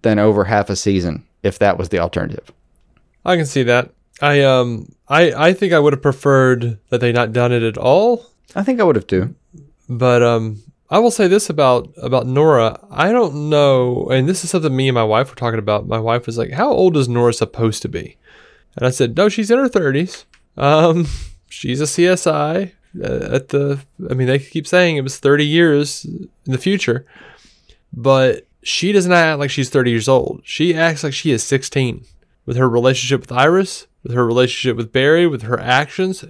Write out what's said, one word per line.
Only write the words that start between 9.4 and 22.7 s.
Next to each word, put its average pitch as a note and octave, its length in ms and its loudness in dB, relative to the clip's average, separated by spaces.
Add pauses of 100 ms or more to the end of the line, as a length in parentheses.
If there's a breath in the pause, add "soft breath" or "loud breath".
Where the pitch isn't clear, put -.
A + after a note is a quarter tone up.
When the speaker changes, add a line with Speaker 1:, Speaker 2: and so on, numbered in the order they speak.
Speaker 2:
But, B2 360 2
um, A2 380 0 (280)
I F3+ 100 2
will A#3 120 4
say G#3 160 2
this G3+ 220 2
about, C3+ 480 0
about B2 300 -2
Nora. C3 520 2 (120)
I D#3 200 0
don't D3+ 380 0
know, C3+ 640 2
and C3 160 2
this F#3 160 -2
is E3+ 60 -8
something D#3 260 -2
me C3 140 0
and B2 60 0
my A#2 80 2
wife A2 260 0
were - 60 -20
talking A2+ 240 -4
about. G#2 280 -2
My A2+ 120 -4
wife A2+ 260 -2
was A#2 120 -10
like, A#2 140 -4
"How G3+ 180 -2
old F3+ 280 2
is C3 100 0
Nora A#2+ 260 2
supposed A2+ 500 -4
to G2 60 -6
be?" D#2 280 -12 (580 soft breath)
And B2 100 -2
I B2+ 40 2
said, B2+ 260 -2
No, G3+ 140 2
she's G#3 220 -4
in B3 80 4
her C4 100 0
thirties. E3 560 -2 (320)
Um, D#3+ 500 2 (200 loud breath)
<laughs> - 220 -20
she's C3 300 -8
a D3+ 80 -2
C E3+ 200 2
S F3+ 200 0
I, D#3+ 460 -2 (280)